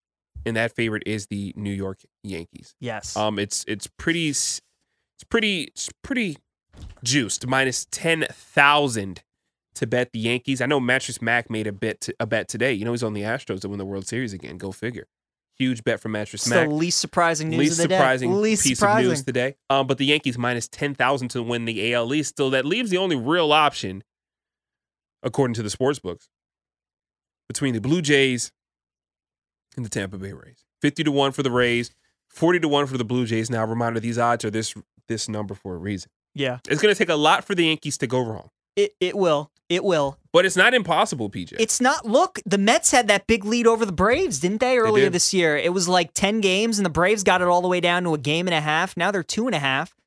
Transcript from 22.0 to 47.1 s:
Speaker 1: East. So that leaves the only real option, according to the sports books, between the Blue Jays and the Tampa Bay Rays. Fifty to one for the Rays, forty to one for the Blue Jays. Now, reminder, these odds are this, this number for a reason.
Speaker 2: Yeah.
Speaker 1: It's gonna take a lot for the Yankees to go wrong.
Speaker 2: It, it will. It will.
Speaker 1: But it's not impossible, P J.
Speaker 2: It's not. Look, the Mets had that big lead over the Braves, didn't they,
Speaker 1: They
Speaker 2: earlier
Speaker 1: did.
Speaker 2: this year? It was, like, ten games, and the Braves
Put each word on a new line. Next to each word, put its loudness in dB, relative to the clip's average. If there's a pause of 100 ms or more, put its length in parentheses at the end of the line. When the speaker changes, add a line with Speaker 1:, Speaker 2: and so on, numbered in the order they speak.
Speaker 1:
East. -2
So 0
that 2
leaves -2
the 2
only 0
real 2
option, 2 (1200)
according 0
to -6
the -4
sports 0
books, -12 (1200)
between -2
the -4
Blue 0
Jays 2 (1200)
and -8
the -10
Tampa -6
Bay -10
Rays. -20 (160)
Fifty 0
to 0
one 2
for -4
the 0
Rays, 0 (380)
forty 2
to 0
one 2
for -6
the -2
Blue -2
Jays. -2
Now, -2
reminder, -2
these -4
odds 2
are -2
this, -4 (340)
this -6
number -6
for -12
a -8
reason. -8 (220)
Speaker 2:
Yeah. -4 (100)
Speaker 1:
It's 0
gonna 2
take -2
a 2
lot 4
for -6
the 2
Yankees -4
to -4
go 0
wrong. -8 (260)
Speaker 2:
It, 2
it -2
will. 2 (180)
It 0
will. 0 (120)
Speaker 1:
But 6
it's 0
not 6
impossible, 0
P -8
J. -16
Speaker 2:
It's 0
not. 2
Look, 2
the 0
Mets 4
had 4
that 2
big 2
lead 2
over 4
the -2
Braves, 2
didn't 0
they, 2
Speaker 1:
They 4
Speaker 2:
earlier 4
Speaker 1:
did. 2
Speaker 2:
this 2
year? 4
It 0
was, -2
like, 2
ten 0
games, 2
and 2
the 0
Braves 2